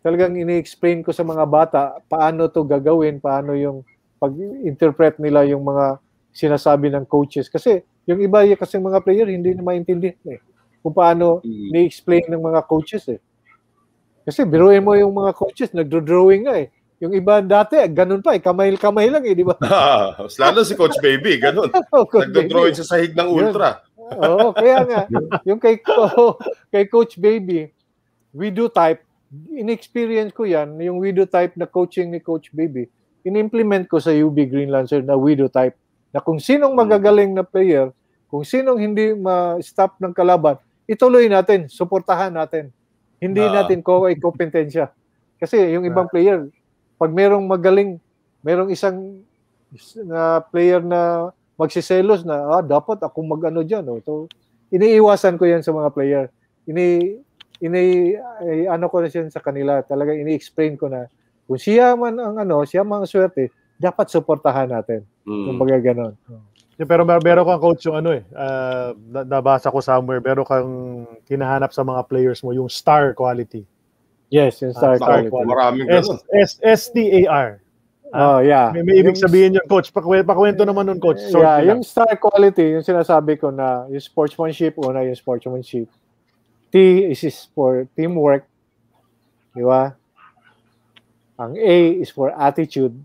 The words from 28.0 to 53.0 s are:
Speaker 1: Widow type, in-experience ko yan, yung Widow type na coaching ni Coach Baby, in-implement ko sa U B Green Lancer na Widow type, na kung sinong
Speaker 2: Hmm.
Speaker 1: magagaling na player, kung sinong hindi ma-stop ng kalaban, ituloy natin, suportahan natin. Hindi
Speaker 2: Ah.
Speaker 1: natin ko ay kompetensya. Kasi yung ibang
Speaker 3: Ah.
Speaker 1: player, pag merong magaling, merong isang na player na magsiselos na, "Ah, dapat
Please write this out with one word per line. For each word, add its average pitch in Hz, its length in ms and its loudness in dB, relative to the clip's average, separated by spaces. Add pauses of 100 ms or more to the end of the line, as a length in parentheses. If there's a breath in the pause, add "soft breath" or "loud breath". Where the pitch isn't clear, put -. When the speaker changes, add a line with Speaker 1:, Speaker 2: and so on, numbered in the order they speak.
Speaker 1:
Widow 196 380 -6
type, 170 340 0 (480)
in-experience 226 800 -6
ko 226 160 -6
yan, 156 320 -4
yung 180 200 -6
Widow 190 280 -2
type 175 280 -2
na 170 120 -8
coaching 180 420 -4
ni 170 100 -10
Coach 160 320 -8
Baby, 143 360 -8 (360)
in-implement 208 640 -2
ko 165 120 -2
sa 156 180 0
U 151 140 2
B 143 160 0
Green 139 240 -4
Lancer 135 320 -2
na 139 120 -2
Widow 139 340 2
type, 127 260 0 (340)
na 143 100 -6
kung 160 200 -4
sinong 269 340 0
Speaker 2:
Hmm. 247 80 2
Speaker 1:
magagaling 208 500 4
na 185 120 -4
player, 170 500 0 (340)
kung 147 160 -8
sinong 254 380 -2
hindi 214 320 -2
ma-stop 185 880 -2
ng 185 100 -6
kalaban, 175 460 2 (300)
ituloy 240 420 4
natin, 190 400 2
suportahan 185 640 -4
natin. 156 400 -8 (460)
Hindi 190 240 -2
Speaker 2:
Ah. 202 180 0
Speaker 1:
natin 180 220 -2
ko 185 240 2
ay 180 100 0
kompetensya. 156 720 -4 (480)
Kasi 202 240 -2 (140)
yung 180 100 -4
ibang 180 220 -2
Speaker 3:
Ah. 175 60 -14
Speaker 1:
player, 185 260 2 (580)
pag 160 140 -2
merong 196 340 2
magaling, 190 560 0 (400)
merong 180 300 -2
isang 190 500 -6 (760)
na 165 440 -2
player 175 380 0
na 170 480 -2 (260)
magsiselos 185 680 0
na, 151 180 -6 (100)
"Ah, 180 120 2
dapat 147 380 -2